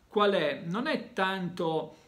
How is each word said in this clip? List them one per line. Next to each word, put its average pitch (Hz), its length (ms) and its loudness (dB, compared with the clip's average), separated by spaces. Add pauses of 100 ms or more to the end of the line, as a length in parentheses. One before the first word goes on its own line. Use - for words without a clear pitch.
qual 208 240 4
è? 147 320 2
Non 208 220 -4
è - 260 -4
tanto, 175 840 -2 (120)